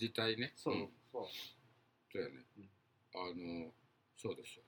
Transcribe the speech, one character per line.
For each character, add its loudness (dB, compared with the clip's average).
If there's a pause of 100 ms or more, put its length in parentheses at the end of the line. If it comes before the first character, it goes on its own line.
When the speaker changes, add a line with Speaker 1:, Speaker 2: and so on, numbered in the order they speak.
Speaker 1:
自 4
体 4
ね。 2
Speaker 2:
そ 2
う、 6
Speaker 1:
う 4
ん。 0 (220)
Speaker 2:
そ -2
う。 0 (840)
Speaker 1:
そ -2
う 4
や 0
ね。 -14 (120)
Speaker 2:
う -12
ん。 -14 (440)
Speaker 1:
あ -2
の、 -8 (460)
そ 0
う 0
で -12
す -12
よ。 -20